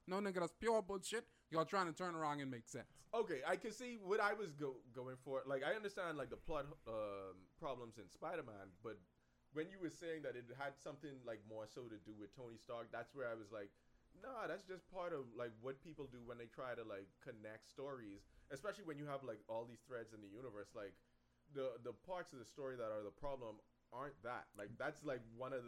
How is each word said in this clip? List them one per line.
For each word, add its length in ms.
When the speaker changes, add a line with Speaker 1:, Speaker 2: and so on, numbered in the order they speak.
Speaker 1:
No, 100
nigga, 220
that's 180
pure 240
bullshit. 420
Y'all 140
trying 220
to 60
turn 240
around 240
and 100
make 160
sense. 220
Speaker 2:
Okay, 320
I 80
can 160
see 320
what 160
I 160
was 240
go-, 220
going 220
for. 220
Like, 160
I 160
understand, 400
like, 120
the 100
plot, 260
um, 500
problems 340
in 140
Spider-Man, 720
but 160
when 180
you 80
were 140
saying 340
that 80
it 240
had 240
something, 400
like, 240
more 240
so 160
to 160
do 160
with 160
Tony 240
Stark, 320
that's 240
where 160
I 80
was 160
like, 160
"Nah, 320
that's 160
just 240
part 240
of, 240
like, 140
what 160
people 320
do 160
when 160
they 80
try 240
to, 80
like, 240
connect 480
stories, 560
especially 320
when 160
you 80
have, 160
like, 240
all 160
these 240
threads 240
in 80
the 160
universe." 400
Like, 240
the, 320
the 160
parts 320
of 80
the 80
story 240
that 160
are 160
the 80
problem 480
aren't 320
that. 320
Like, 160
that's, 320
like, 160
one 160
of, 140